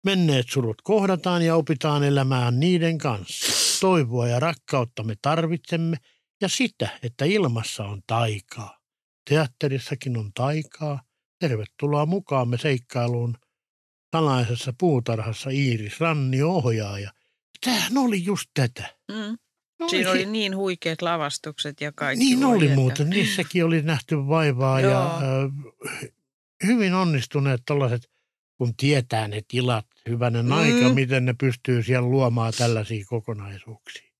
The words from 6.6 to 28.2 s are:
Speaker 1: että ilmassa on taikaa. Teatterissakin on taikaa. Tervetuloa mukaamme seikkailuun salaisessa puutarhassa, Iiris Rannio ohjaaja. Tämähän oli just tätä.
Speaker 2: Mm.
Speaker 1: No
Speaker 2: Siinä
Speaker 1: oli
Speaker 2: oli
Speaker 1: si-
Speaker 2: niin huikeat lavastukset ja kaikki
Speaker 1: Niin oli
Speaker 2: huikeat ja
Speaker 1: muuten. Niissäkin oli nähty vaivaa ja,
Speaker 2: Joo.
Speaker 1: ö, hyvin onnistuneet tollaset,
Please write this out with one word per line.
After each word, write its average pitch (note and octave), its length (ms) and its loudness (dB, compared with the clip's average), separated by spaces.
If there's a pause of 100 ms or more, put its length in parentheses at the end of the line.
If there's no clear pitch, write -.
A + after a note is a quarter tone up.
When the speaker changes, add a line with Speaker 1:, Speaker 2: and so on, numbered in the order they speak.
Speaker 1:
että A#2+ 220 -4
ilmassa C#3 600 0
on G2+ 220 -10
taikaa. A2 720 -4 (520)
Teatterissakin C3+ 880 -2
on G#2 180 -6
taikaa. D3 680 -4 (400)
Tervetuloa D3 680 0
mukaamme C3+ 520 0
seikkailuun A#2+ 760 -2 (760)
salaisessa B2+ 680 0
puutarhassa, A#2 720 0
Iiris A#2+ 500 -2
Rannio D3 500 0
ohjaaja. G#2+ 640 -2 (520)
Tämähän A3 340 0
oli G#3+ 260 0
just F#3+ 300 -4
tätä. A#2+ 420 -2 (120)
Speaker 2:
Mm. G#3+ 280 -10 (440)
Speaker 1:
No E4 80 -4
Speaker 2:
Siinä F#3 220 0
Speaker 1:
oli F#3 80 2
Speaker 2:
oli F#3 60 0
Speaker 1:
si- G3+ 60 -6
Speaker 2:
niin G#3 260 -2
huikeat F3+ 460 -4
lavastukset D3+ 800 -4
ja D3 120 -6
kaikki A3+ 320 0
Speaker 1:
Niin C4 200 4
oli B3+ 100 6
Speaker 2:
huikeat D#3 160 6
ja C3+ 60 6
Speaker 1:
muuten. C3+ 340 2
Niissäkin F3+ 540 0
oli E3 180 2
nähty D#3 340 -2
vaivaa C3+ 640 2
ja, C3 100 4
Speaker 2:
Joo. C3 320 0
Speaker 1:
ö, C3+ 260 -2 (1160)
hyvin G#3 280 4
onnistuneet C#3+ 720 0
tollaset, B2+ 440 0 (480)